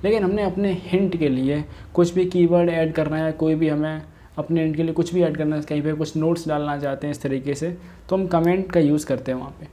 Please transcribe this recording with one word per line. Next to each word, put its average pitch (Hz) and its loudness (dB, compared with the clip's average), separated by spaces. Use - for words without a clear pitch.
लेकिन 208 2
हमने 208 2
अपने 196 0
hint 180 0
के 160 2
लिए 135 0
कुछ 175 4
भी 185 4
keyword 175 4
ऐड 160 0
करना 151 0
है, 160 0
कोई 160 2
भी 156 2
हमें 156 -2
अपने 160 0
hint 156 0
के 165 0
लिए 165 0
कुछ 170 -2
भी 180 4
ऐड 156 2
करना 151 0
है, 151 -4
कहीं 151 -4
पे 156 -2
कुछ 151 -4
notes 165 0
डालना 147 -2
चाहते 139 -4
हैं 147 -4
इस 143 -10
तरीके 135 -4
से, 165 -6
तो 196 0
हम 190 0
comment 175 2
का 170 4
यूज़ 147 2
करते 131 -4
हैं 127 -4
वहाँ 135 -14
पे। 151 -16